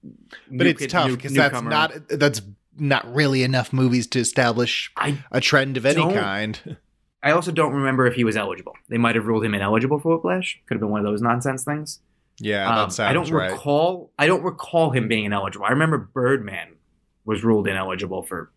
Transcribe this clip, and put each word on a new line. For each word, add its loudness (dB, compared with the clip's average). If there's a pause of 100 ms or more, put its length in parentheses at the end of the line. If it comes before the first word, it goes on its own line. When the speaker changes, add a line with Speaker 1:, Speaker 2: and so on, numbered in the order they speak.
Speaker 1:
But -8
Speaker 2:
new 4
Speaker 1:
it's -4
Speaker 2:
kid, -6
Speaker 1:
tough 2
Speaker 2:
new-, 0
Speaker 1:
'cause -8
that's 4
Speaker 2:
newcomer. -4
Speaker 1:
not, -2
that's 0 (360)
not 0
really 2
enough 0
movies 2
to 0
establish 0
Speaker 2:
I -2
Speaker 1:
a 2
trend 2
of -2
any 4
Speaker 2:
don't 2
Speaker 1:
kind. -4 (460)
Speaker 2:
I 2
also 2
don't 2
remember 2
if 4
he 0
was 2
eligible. -6 (140)
They -4
might 2
have 0
ruled 0
him 0
ineligible 2
for 2
Whiplash. -4
Could -4
have -2
been -2
one -2
of -2
those -2
nonsense -2
things. -8 (380)
Speaker 1:
Yeah, -2
that 0
Speaker 2:
Um, 0
I 2
don't 0
Speaker 1:
sounds -4
right. 0
Speaker 2:
recall, 0
I 4
don't 4
recall 0
him 0
being 0
ineligible. -4
I 2
remember 2
Birdman -4 (480)
was -4
ruled 4
ineligible -4
for -10